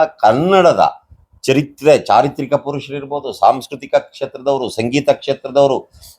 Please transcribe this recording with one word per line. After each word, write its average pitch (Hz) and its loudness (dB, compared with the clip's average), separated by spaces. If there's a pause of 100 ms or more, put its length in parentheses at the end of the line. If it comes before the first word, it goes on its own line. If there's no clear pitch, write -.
(200)
ಕನ್ನಡದ 156 4 (640)
ಚರಿತ್ರೆ, 143 2
ಚಾರಿತ್ರಿಕ 135 0
ಪುರುಷರಿರ್ಬೋದು, 139 -8
ಸಾಂಸ್ಕೃತಿಕ 135 -4
ಕ್ಷೇತ್ರದವರು, 135 -6
ಸಂಗೀತ 123 -2
ಕ್ಷೇತ್ರದವರು, 135 0 (300)